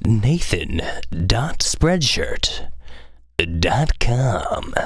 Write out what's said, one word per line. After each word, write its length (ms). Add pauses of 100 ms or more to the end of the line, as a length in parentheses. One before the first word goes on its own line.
Nathan 720 (460)
dot 320
spreadshirt 1120 (880)
dot 420
com. 720 (140)